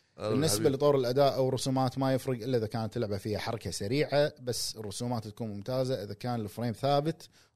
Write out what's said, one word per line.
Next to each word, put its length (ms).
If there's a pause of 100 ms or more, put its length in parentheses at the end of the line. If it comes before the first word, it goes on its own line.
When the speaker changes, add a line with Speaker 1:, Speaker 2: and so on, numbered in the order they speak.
(180)
Speaker 1:
هلا 120
Speaker 2:
بالنسبة 300
Speaker 1:
حبيبي. 140
Speaker 2:
لطور 220
الأداء 380
أو 140
الرسومات 500
ما 160
يفرق 280
إلا 160
إذا 80
كانت 300
اللعبة 220
فيها 200
حركة 320
سريعة، 640 (100)
بس 340
الرسومات 520
تكون 200
ممتازة 540
إذا 120
كان 260
الفريم 320
ثابت. 560 (260)